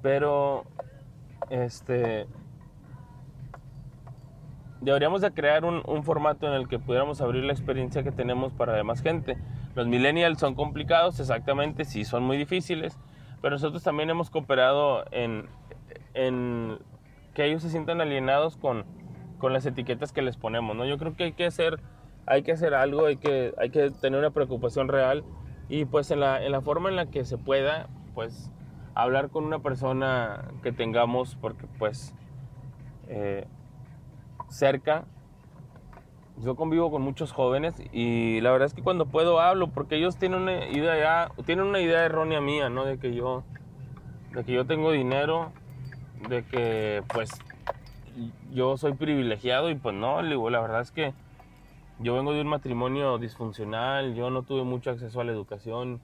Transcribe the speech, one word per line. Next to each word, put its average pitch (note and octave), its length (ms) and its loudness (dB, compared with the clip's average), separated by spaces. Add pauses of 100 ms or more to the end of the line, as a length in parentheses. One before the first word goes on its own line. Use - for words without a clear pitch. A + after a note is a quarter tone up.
Pero, C#3 640 2 (840)
este, A#2+ 760 0 (2500)
deberíamos C#3+ 400 4
de G3+ 100 4
crear D3+ 320 4
un, E3+ 220 0
un D3+ 180 -2
formato D3+ 420 2
en D3 60 2
el C3 160 0
que B2+ 100 -4
pudiéramos C3+ 440 0
abrir B2+ 240 0
la C#3+ 80 0
experiencia C3 500 -2
que C3+ 80 -2
tenemos B2+ 400 -2
para A#2+ 220 0
demás A2 280 0
gente. D#3+ 360 0 (380)
Los A#2+ 120 0
millennials D3 520 4
son C#3 160 2
complicados, D3+ 680 2
exactamente, C#3 640 0
sí, G#2+ 180 -6
son A#2+ 200 0
muy C3 120 2
difíciles, D#3+ 640 -4 (420)
pero C#3 140 0
nosotros D3+ 260 -2
también D3+ 280 0
hemos E3 200 0
cooperado C3+ 840 4
en, A#2 360 -2 (680)
en B2 640 -2 (540)
que D3 120 0
ellos D#3 160 0
se E3 80 -4
sientan E3 320 -2
alienados C#3+ 560 2
con, A#2+ 260 -2 (540)
con C3 160 2
las C3 120 0
etiquetas B2+ 460 -2
que D3 100 0
les B2 140 0
ponemos, A2 400 -2
¿no? A#2+ 100 -2
Yo C#3+ 120 -2
creo D#3 180 -6
que - 80 -2
hay E3+ 80 -2
que F3 140 -2
hacer, E3 340 0 (460)
hay C#3 180 4
que D#3+ 80 0
hacer D#3+ 220 2
algo, C#3 320 4
hay D3 100 4
que, C3+ 420 0
hay A#2+ 120 2
que D3 200 4
tener C3+ 300 0
una D3 120 4
preocupación B2+ 580 0
real C#3 340 4 (460)
y, D3 140 0
pues, C#3 280 2
en D3 100 2
la, C3+ 200 4
en C#3 120 0
la C3+ 80 0
forma D3 260 0
en F#3+ 80 0
la F3 120 0
que C#3 180 -2
se A#2+ 120 -4
pueda, C#3 520 2 (260)
pues, A#2 380 -8 (420)
hablar C3 340 4
con D#3 140 -2
una D#3 160 -2
persona C3 840 0 (180)
que B2 80 -2
tengamos, A#2+ 640 2
porque, - 320 -8 (100)
pues, A2+ 380 -4 (960)
eh, G2+ 360 -4 (1000)
cerca. C#3 560 2 (1300)
Yo B2 180 -2
convivo D#3+ 340 2
con D3 120 0
muchos C3+ 320 -4
jóvenes C#3 420 2 (160)
y A#2 480 2
la A#2+ 120 6
verdad C3 160 6
es C#3+ 60 -4
que - 80 -10
cuando E3 260 2
puedo E3 340 4
hablo, F3+ 260 6
porque C#3 300 -2
ellos F3 180 2
tienen F#3 280 0
una F#3 240 -2
idea, D#3+ 640 2 (140)
tienen F3+ 200 2
una G3 160 2
idea E3 240 6
errónea D#3+ 340 2
mía, C#3+ 300 0
¿no? B2+ 160 -2
De C3+ 120 -2
que B2+ 160 -2
yo, B2+ 300 -2 (880)
de A#2+ 140 -6
que B2+ 80 -2
yo B2+ 120 2
tengo D#3 260 2
dinero, D3 600 2 (800)
de A#2+ 160 -2
que, A2 580 0 (100)
pues, A2+ 160 -2 (1200)
yo C3 240 2
soy C#3+ 160 0
privilegiado C3+ 760 2
y, D#3+ 60 0
pues, B2+ 200 -4
no, B2+ 260 0
le E3 80 -2
digo, A#2+ 200 0
la A#2+ 120 2
verdad A2+ 180 0
es B2 120 -6
que D3 220 -2 (840)
yo A#2 140 0
vengo C3+ 180 0
de D3 100 0
un D3 60 -2
matrimonio C3+ 720 0
disfuncional, A#2 960 -4
yo A#2+ 160 -2
no B2+ 140 -2
tuve C3+ 200 -2
mucho B2+ 280 -2
acceso A#2+ 280 -6
a A#2+ 40 0
la A#2+ 80 -2
educación A2+ 720 -6